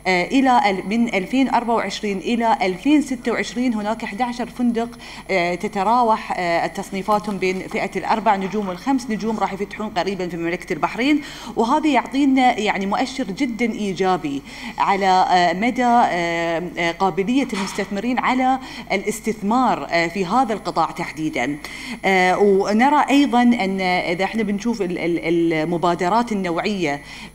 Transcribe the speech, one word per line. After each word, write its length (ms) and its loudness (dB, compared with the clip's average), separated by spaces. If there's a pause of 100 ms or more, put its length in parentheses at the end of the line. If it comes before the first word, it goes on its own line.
آه، 180 2
إلى 460 4
ال-، 180 -2
من 260 0
ألفين 400 2
أربعة 200 0
وعشرين 440 -2
إلى 440 2
ألفين 400 4
ستة 300 -4
وعشرين 420 -2
هناك 300 -4
إحدى 180 -6
عشر 240 -4
فندق، 420 0 (420)
آه، 240 0
تتراوح، 800 0
آه، 300 0
تصنيفاتهم 680 -2
بين 220 -2 (100)
فئة 280 -4
الأربع 400 0
نجوم 320 -4
والخمس 420 -2
نجوم 280 -2
راح 140 -2
يفتحون 360 -8
قريبًا 400 -4
في 80 -8
مملكة 360 -6
البحرين، 480 0 (360)
وهذا 300 2
يعطينا 720 4
يعني 280 0
مؤشر 380 -2
جدًا 480 -2
إيجابي 720 -2 (360)
على، 280 2
آه، 460 4
مدى، 320 0
آه، 800 2 (160)
آه، 140 0
قابلية 600 0
المستثمرين 640 -4
على 400 2 (340)
الاستثمار، 1000 0
آه، 160 2
في 200 -2
هذا 260 2
القطاع 380 -2
تحديدًا. 640 -4 (480)
آه، 340 4
ونرى 720 4
أيضًا 320 4
أن 380 2
إذا 440 0
احنا 180 -2
بنشوف 400 -2
ال-، 160 -2
ال-، 540 0
المبادرات 800 0
النوعية، 680 -2 (340)